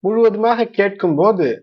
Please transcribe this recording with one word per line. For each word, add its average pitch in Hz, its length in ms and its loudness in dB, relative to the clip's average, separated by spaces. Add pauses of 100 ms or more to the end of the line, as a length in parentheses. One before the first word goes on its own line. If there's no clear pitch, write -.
முழுவதுமாக 226 680 0
கேட்கும் 196 440 -2
போது 175 320 2 (140)